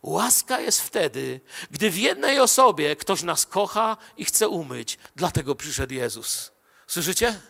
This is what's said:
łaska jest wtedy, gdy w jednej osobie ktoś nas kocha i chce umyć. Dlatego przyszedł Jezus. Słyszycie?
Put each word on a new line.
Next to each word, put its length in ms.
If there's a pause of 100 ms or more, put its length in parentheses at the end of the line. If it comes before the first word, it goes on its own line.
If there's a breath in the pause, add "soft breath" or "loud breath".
łaska 580
jest 200
wtedy, 600 (300 loud breath)
gdy 200
w 80
jednej 420
osobie 560
ktoś 260
nas 240
kocha 500 (200 loud breath)
i 80
chce 240
umyć. 500 (180 loud breath)
Dlatego 380
przyszedł 400
Jezus. 580 (340 soft breath)
Słyszycie? 640